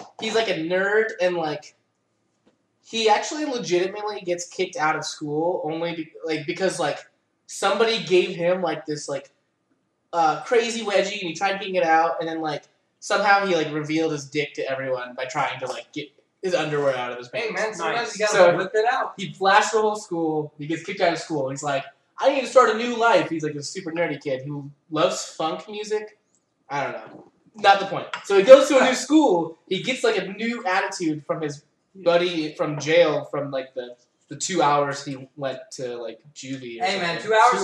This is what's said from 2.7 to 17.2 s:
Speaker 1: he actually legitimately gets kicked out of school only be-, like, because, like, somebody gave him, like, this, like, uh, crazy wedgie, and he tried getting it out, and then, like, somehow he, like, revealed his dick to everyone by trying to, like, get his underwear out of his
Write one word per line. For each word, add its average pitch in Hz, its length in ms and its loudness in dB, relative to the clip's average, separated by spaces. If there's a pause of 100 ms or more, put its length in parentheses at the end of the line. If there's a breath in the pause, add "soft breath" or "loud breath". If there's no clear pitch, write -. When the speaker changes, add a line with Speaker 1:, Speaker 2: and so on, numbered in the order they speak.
Speaker 1:
he 226 260 0
actually 302 360 0
legitimately 202 760 -2
gets 175 260 -6
kicked 180 300 -8
out 156 180 0
of 151 100 -8
school 160 600 -4
only 165 300 -6
be-, 156 160 -10 (140)
like, 151 200 -6
because, 170 340 -2
like, 147 200 -2 (460)
somebody 208 580 0
gave 175 320 2
him, 180 260 0
like, 160 240 -4
this, 151 240 -8
like, 139 220 -8 (840)
uh, 160 300 2
crazy 233 420 0
wedgie, 196 340 0
and 180 100 -6
he 156 40 -6
tried 196 260 -2
getting 190 160 -6
it 175 80 2
out, 165 360 4
and 165 100 -4
then, 160 120 -6
like, 151 220 -6 (360)
somehow 202 460 4
he, 180 100 2
like, 147 180 0
revealed 156 400 -2
his 139 120 -6
dick 147 280 -6
to 135 160 -6
everyone 127 460 -4
by 131 100 -8
trying 131 340 -4
to, 131 80 -8
like, 123 240 -10
get 151 160 -10 (340)
his 185 120 -2
underwear 147 420 0
out 123 160 -4
of 123 60 -10
his 123 160 -14